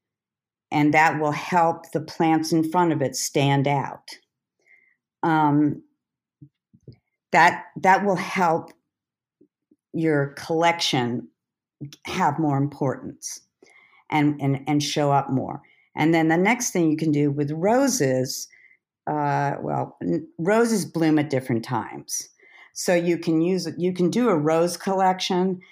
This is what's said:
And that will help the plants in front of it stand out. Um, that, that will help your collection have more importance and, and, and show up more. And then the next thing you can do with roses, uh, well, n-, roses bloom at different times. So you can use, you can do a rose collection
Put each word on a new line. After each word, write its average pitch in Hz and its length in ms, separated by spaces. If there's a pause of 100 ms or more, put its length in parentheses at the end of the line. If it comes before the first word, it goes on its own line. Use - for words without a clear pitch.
(720)
And 147 220
that 156 280
will 147 120
help 165 600
the 156 80
plants 160 520
in 160 180
front 175 220
of 143 80
it 131 160
stand 139 520
out. - 400 (1120)
Um, 151 600 (1500)
that, 175 320 (160)
that 190 240
will 196 120
help 170 540 (1200)
your 147 440
collection 160 920 (800)
have 165 320
more 147 200
importance - 800 (680)
and, 147 300
and, 139 260
and 147 160
show 143 300
up 139 180
more. - 320 (340)
And 151 160
then 160 160
the 165 80
next 220 340
thing 165 200
you 151 60
can 156 160
do 147 180
with 143 220
roses, 160 960 (580)
uh, 143 540
well, 135 420
n-, 170 240 (120)
roses 214 460
bloom 156 340
at 143 120
different 123 340
times. - 640 (440)
So - 220
you 175 240
can 165 220
use, 175 280 (100)
you 180 140
can 180 180
do 233 180
a 190 80
rose 160 400
collection 185 840 (120)